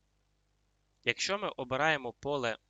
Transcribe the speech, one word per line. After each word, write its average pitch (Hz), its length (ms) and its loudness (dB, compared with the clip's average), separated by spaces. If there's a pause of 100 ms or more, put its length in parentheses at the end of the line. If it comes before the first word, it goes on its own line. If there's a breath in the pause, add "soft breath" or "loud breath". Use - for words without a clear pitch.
(1040)
Якщо 185 340 2
ми 196 100 -2
обираємо 131 640 0
поле 131 460 -2 (120)